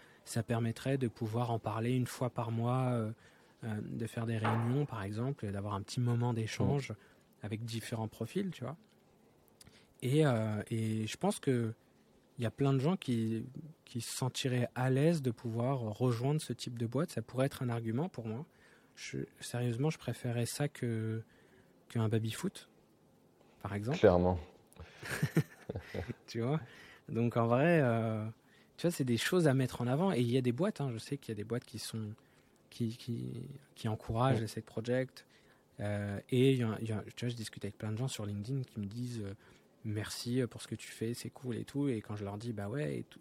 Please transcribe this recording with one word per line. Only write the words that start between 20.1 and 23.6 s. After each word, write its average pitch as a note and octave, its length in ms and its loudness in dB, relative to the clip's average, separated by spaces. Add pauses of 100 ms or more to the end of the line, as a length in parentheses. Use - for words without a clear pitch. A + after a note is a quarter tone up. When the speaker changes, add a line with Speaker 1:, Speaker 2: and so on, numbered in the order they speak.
Speaker 1:
ça D3 220 -2
que, A2+ 520 -2 (680)
qu'un A2+ 200 2
baby-foot, A2 600 -2 (920)